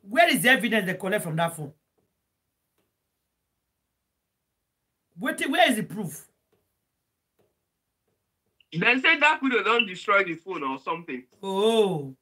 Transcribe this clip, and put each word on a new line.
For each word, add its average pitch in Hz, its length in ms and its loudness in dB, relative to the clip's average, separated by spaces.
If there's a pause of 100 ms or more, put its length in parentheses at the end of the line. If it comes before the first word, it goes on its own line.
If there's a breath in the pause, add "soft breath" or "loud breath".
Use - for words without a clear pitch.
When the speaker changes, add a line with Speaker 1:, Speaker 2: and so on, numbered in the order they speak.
Speaker 1:
Where 302 320 4
is 180 80 0
the 226 80 4
evidence 220 360 2
they 180 80 -4
collect 196 280 -4
from 160 140 -6
that 170 200 -2
phone? 147 160 -12 (3500)
Wait, 311 320 -4
where 330 200 4
is 226 60 0
the 214 60 -4
proof? 175 440 -10 (2500)
Speaker 2:
They 220 280 2
say 320 180 4
Black 302 240 4
Widow 247 220 0
don't 226 220 2
destroy 196 380 0
the 170 100 -6
phone 165 280 -10
or 135 160 -4
something. 165 460 -8 (180)
Speaker 1:
Oh. 196 800 0